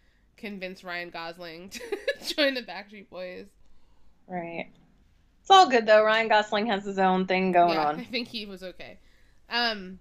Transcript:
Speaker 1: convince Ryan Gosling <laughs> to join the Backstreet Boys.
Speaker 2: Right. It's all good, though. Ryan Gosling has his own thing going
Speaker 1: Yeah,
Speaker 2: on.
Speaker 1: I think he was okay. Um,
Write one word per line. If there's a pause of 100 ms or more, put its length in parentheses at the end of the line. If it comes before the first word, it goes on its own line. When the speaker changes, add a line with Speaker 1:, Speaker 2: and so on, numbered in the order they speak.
(380)
Speaker 1:
convince
Ryan
Gosling
<laughs>
to (540)
join
the
Backstreet
Boys. (800)
Speaker 2:
Right. (720)
It's
all
good,
though.
Ryan
Gosling
has
his
own
thing
going
Speaker 1:
Yeah,
Speaker 2:
on.
Speaker 1:
I
think
he
was
okay. (500)
Um,